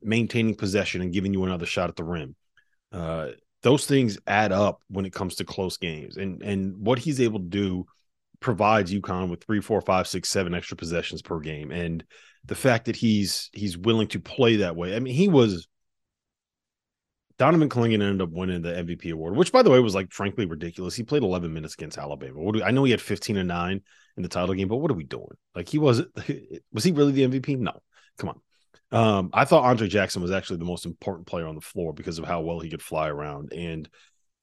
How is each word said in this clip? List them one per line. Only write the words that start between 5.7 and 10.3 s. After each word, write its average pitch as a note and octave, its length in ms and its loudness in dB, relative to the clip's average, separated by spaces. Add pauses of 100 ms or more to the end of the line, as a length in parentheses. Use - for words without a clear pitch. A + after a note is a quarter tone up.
games, D#2 400 -8
and, F#2 240 -6
and G2 360 -2
what A#2 220 2
he's C3 220 0
able A2 180 2
to F2+ 60 -6
do F#2 400 -2 (540)
provides G#2 520 2
UConn F#2 380 -2
with E2+ 140 -8
three, G#2+ 180 -2
four, G2 200 0
five, F#2 260 2
six, - 220 -6
seven F2+ 240 -2